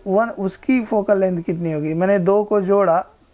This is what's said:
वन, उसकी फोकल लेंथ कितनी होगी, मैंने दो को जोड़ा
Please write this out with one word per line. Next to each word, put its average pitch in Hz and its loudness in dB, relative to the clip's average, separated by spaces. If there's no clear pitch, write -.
वन, 202 0
उसकी 220 -2
फोकल 202 0
लेंथ 185 0
कितनी 170 -4
होगी, 151 -4
मैंने 190 2
दो 196 2
को 208 0
जोड़ा 190 2